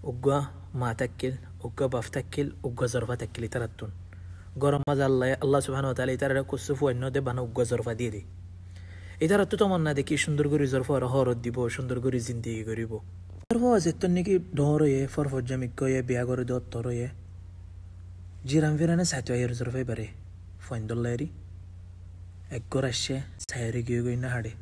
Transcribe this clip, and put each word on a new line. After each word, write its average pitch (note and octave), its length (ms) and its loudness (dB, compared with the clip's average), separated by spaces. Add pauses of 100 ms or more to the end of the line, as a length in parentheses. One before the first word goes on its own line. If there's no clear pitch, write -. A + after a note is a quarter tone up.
أقوى C#3 420 2 (280)
ما B2 180 0
تكل، B2+ 420 -2 (300)
أقوى C3 240 0
بفتكل، C3 760 -2
أقوى B2 240 0
ظرف A#2 220 -2
تكل A#2+ 380 -4
ترتون. A2+ 560 -6 (540)
গরম C#3+ 300 4
মাঝে C#3 160 4
আল্লাহ, C3 240 6
আল্লাহ C3+ 320 4
সুবহানাহু C3+ 280 -2
ওয়া B2+ 60 0
তাআলা C3 180 0
ইতারা C3+ 300 2
কুসুফ C3+ 400 -2
অন্য B2+ 280 2
দে C3+ 100 2
বানা B2+ 200 0
উগ্র A#2+ 240 2
জরফা A#2 300 0
দিয়ে A#2 160 -2
দি। G#2 100 -6 (1000)
ইতারা G3 240 6
তো G3 120 0
তমন্না F3 380 4
দেখি C#3+ 220 2
সুন্দর D3 320 2
করে C#3+ 180 4
জরফা C3 280 2
ওরা B2 140 2
হরত B2 280 4
দিব, A#2+ 320 0
সুন্দর B2 320 -2
করে B2+ 200 2
জিন্দেগি A#2 440 -4
করিব। A2+ 340 -4 (540)
জরফা A#3+ 240 8
আছে E3 160 6
তোর F3+ 180 2
নাকি F3+ 280 4
ডর D3+ 440 4
হয়ে, C#3 240 6
ফরফর C3+ 360 0
জামিক B2+ 400 -2
হয়ে, C3 200 4
বিয়া B2 220 2
করে B2 200 0
দত্তর B2 420 -2
হয়ে। B2 220 -2 (1400)
জিরাম D3+ 300 4
ফিরানে E3+ 280 4
সাইতো C3 280 -2
আয়ের B2 200 2
জরফাই A#2+ 320 -2
বারে। A2 220 -4 (540)
ফয়েন A2 260 -6
দল্লায়েরি। A#2+ 420 -2 (1200)
এক B2 200 -6
ঘর C3 140 2
আসছে, C3 360 -2 (300)
সায়রে A#2 320 -2
গিয়ে A#2+ 200 0
গই A#2+ 140 0
না B2+ 120 -2
হাড়ে। A#2 220 -2 (120)